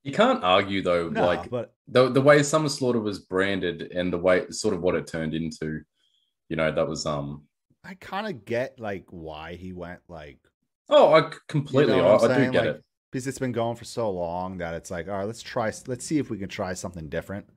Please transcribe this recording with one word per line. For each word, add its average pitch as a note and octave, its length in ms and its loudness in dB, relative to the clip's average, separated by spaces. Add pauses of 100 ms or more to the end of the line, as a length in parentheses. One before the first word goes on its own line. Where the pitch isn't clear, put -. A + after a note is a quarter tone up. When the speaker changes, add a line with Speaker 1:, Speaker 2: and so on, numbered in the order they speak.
Speaker 1:
You C3+ 80 -8
can't B3 320 2
argue G2 360 2
though, F2 280 0
Speaker 2:
No, D#2 160 0
Speaker 1:
like, F2 240 0
Speaker 2:
but A#2+ 240 -8 (160)
Speaker 1:
the, B2+ 200 4
the B2+ 120 2
way D3 220 8
Summer D#3 260 0
Slaughter B2 320 0
was G2+ 180 -4
branded F#2 760 -2
and F2+ 200 -2
the F2+ 40 0
way, F2+ 320 2
sort G2 240 -2
of F2 80 -4
what F2 140 2
it D#2 120 -4
turned D#2+ 260 -4
into, D#2 480 -6 (680)
you D#2+ 80 -6
know, D#2+ 160 2
that D#2+ 140 0
was, D2+ 180 -6
um, D2 380 -6 (420)
Speaker 2:
I F#3+ 100 -18
kinda G3+ 380 -8
get, A#2+ 460 -6
like, G2+ 300 -8
why D#2+ 460 -12
he F#2 180 -12
went, F2 260 -12 (100)
like, D#2 300 -16 (500)
Speaker 1:
Oh, A3+ 240 8
I D#3+ 180 6
c-, - 60 -14 (120)
completely, C#3 480 2
Speaker 2:
you - 40 4
know F#2 120 8
what G#2+ 80 8
Speaker 1:
I, A#2 40 8
Speaker 2:
I'm A#2 60 6
Speaker 1:
I - 40 2
do B2+ 60 4
Speaker 2:
saying? B2+ 100 2
Speaker 1:
get E2+ 140 2
Speaker 2:
Like, D#2 100 -2
Speaker 1:
it. - 80 -20 (300)
Speaker 2:
because B2+ 140 -8
it's C3 120 -6
been B2+ 140 -2
going A#2 240 -2
for - 80 -18
so A2+ 260 -4
long F2+ 460 -4
that E2+ 160 -6
it's E2 180 -10
like, E2+ 160 -8
"All G2+ 80 -6
right, G2 100 -4
let's A2+ 160 -8
try A2 280 -4
s-, - 180 -10
let's B2+ 160 -8
see D#3 140 -2
if C3 120 -2
we A2 80 -6
can F#2 120 -8
try F#2 240 -6
something F2+ 340 -10
different." E2 380 -8 (120)